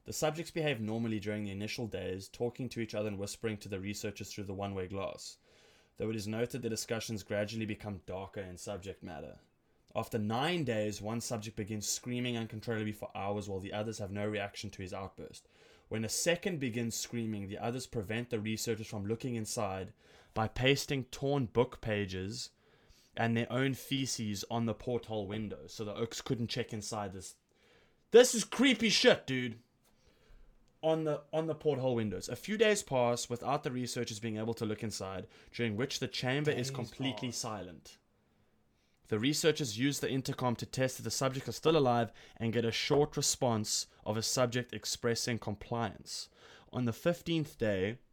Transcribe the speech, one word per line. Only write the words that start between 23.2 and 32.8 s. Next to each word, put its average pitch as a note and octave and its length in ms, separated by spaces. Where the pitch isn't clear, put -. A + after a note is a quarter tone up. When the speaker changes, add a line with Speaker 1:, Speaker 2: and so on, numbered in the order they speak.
Speaker 1:
their A#2 160
own C3 220
feces A#2 720
on A#2 180
the A2 80
porthole A2 520
window, G2+ 400
so A2 180
the G#2 100
oaks A2+ 280
couldn't A#2 240
check - 260
inside G#2 400
this. F#2 220
This B3 220
is G#3+ 100
creepy A#3 460
shit, - 360
dude. B2 320
On D#3+ 220
the, D3 180
on D#3+ 140
the D3+ 80
porthole C3 420
windows. G2+ 320
A B2 80
few G#3 200
days G#3+ 260